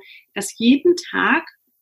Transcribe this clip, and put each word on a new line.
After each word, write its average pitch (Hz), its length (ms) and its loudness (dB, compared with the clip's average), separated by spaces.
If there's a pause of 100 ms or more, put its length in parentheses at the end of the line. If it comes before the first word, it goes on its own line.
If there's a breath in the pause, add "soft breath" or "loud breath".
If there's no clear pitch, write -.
(340 loud breath)
dass - 240 -10
jeden 277 380 2 (160)
Tag 208 360 -2 (340)